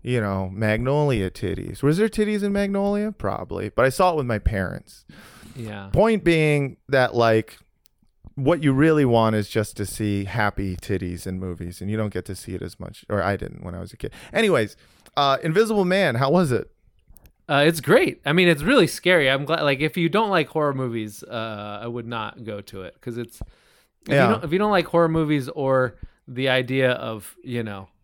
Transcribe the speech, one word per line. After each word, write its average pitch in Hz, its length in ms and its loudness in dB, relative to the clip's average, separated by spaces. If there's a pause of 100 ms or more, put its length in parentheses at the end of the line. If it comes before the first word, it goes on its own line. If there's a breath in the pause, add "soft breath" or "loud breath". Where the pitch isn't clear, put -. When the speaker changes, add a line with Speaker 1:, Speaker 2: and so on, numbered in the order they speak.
Speaker 1:
you 123 160 -2
know, 95 340 -2
Magnolia 113 760 0
titties. 90 540 -8
Was 151 140 4
there 214 120 2
titties 208 340 -2
in 202 80 -2
Magnolia? 202 640 -2
Probably, 95 560 -6
but 120 160 2
I 135 40 4
saw 180 220 2
it 160 60 -2
with 135 80 -2
my 110 140 0
parents. 92 640 -4 (500 loud breath)
Speaker 2:
Yeah. 107 380 -12
Speaker 1:
Point 208 320 2
being 151 500 2 (140)
that, 131 260 2
like, 113 440 2 (760)
what 143 260 2
you 139 120 4
really 151 320 4
want 113 320 4
is 104 100 -2
just - 300 -4
to 104 80 -4
see 101 400 -2
happy 98 500 -2
titties 90 500 -6
in 92 140 -6
movies, 87 400 -10
and 95 100 -8
you 107 60 -4
don't 107 180 -4
get 90 120 -6
to 95 100 -10
see - 200 -12
it 90 60 -8
as 92 200 -12
much, - 280 -16
or 98 140 -2
I 98 140 -2
didn't - 260 -12
when 90 100 -12
I 87 60 -12
was 87 140 -14
a - 40 -20
kid. - 140 -8 (220 loud breath)
Anyways, 160 420 0 (400 soft breath)
uh, 139 260 2
Invisible 202 440 2
Man, 180 300 2
how 135 160 0
was 170 200 2
it? - 180 -2 (800)
Speaker 2:
Uh, 143 180 2
it's 165 140 2
great. - 460 2
I 143 80 0
mean, 175 160 6
it's 147 140 2
really 220 240 6
scary. 165 420 2
I'm 139 160 0
glad, 156 160 0
like, 139 180 2
if 151 160 -2
you 165 140 2
don't 208 200 0
like 165 200 0
horror 147 240 0
movies, 113 500 -6
uh, 104 580 -10
I 120 60 -10
would 120 180 -8
not 117 380 -8
go 104 160 -10
to 101 220 -16
it 90 180 -14
'cause 117 180 -10
it's - 240 -12 (640 soft breath)
if - 80 -14
Speaker 1:
Yeah. 135 140 4
Speaker 2:
you 113 80 4
don't, 110 100 -8
if 143 80 -4
you 190 60 0
don't 214 120 2
like 185 160 4
horror 170 220 2
movies 151 400 0
or 131 460 0 (320 loud breath)
the 131 220 -2
idea 131 420 2
of, 113 520 -8
you 123 200 -6
know 98 240 -10 (160)